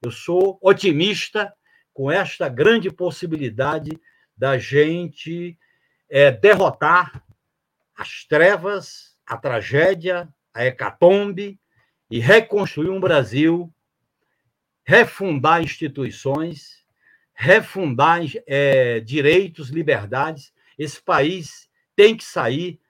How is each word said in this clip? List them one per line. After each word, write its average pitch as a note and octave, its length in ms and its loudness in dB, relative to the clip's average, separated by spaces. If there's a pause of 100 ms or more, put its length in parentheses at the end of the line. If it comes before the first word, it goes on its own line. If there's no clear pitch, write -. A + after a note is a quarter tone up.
Eu A#2+ 100 -8
sou F#3 500 -2
otimista G3 920 0 (400)
com C#3 180 -6
esta F3+ 360 -4
grande F3+ 440 0
possibilidade D3+ 1080 -6 (360)
da C3+ 220 -2
gente, E3 1000 -4 (520)
é, C#3 220 6
derrotar F3 920 2 (760)
as - 280 -16
trevas, F3+ 1000 0
a A#2 120 -10
tragédia, E3 920 -2 (240)
a A#2+ 120 -4
hecatombe G3 920 0 (500)
e A#2 100 -6
reconstruir F#3 720 2
um F#3+ 100 -6
Brasil, E3 760 0 (1080)
refundar E3+ 800 2
instituições, C#3+ 1200 -8 (500)
refundar, E3+ 880 2 (240)
é, C3+ 540 2
direitos, D3+ 680 0
liberdades. C#3 840 -4 (240)
Esse D3 240 -12
país E3 680 -4 (260)
tem G#3+ 200 6
que A3+ 80 -16
sair E3 560 -6 (100)